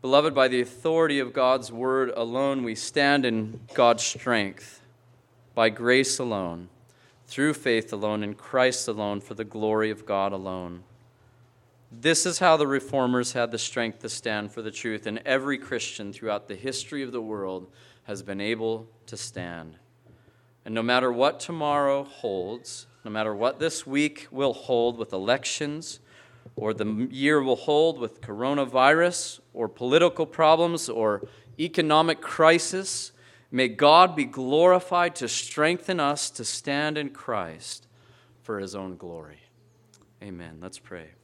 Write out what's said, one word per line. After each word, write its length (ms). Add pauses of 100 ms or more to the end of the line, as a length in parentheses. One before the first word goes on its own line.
Beloved, 320
by 140
the 140
authority 580
of 140
God's 400
word 380
alone, 520
we 140
stand 500
in 320 (160)
God's 300
strength, 760 (760)
by 140
grace 500
alone, 480 (580)
through 280
faith 380
alone, 300
in 120
Christ 520
alone, 340
for 140
the 100
glory 460
of 160
God 260
alone. 520 (1040)
This 360
is 120
how 180
the 100
reformers 680
had 180
the 80
strength 420
to 80
stand 440
for 100
the 80
truth, 360
and 180
every 320
Christian 560
throughout 360
the 80
history 460
of 100
the 100
world 480 (340)
has 180
been 180
able 480 (180)
to 100
stand. 600 (880)
And 100
no 80
matter 280
what 300
tomorrow 640
holds, 840 (180)
no 60
matter 240
what 240
this 280
week 440
will 220
hold 460
with 140
elections, 880 (560)
or 180
the 100
m-, 260
year 320
will 140
hold 420
with 220
coronavirus, 1200 (120)
or 160
political 580
problems, 640
or 380 (340)
economic 600
crisis, 920 (400)
may 160
God 480
be 80
glorified 920
to 120
strengthen 720
us 300
to 140
stand 540
in 120
Christ 760 (560)
for 160
his 160
own 220
glory. 420 (840)
Amen. 380
Let's 200
pray. 300 (140)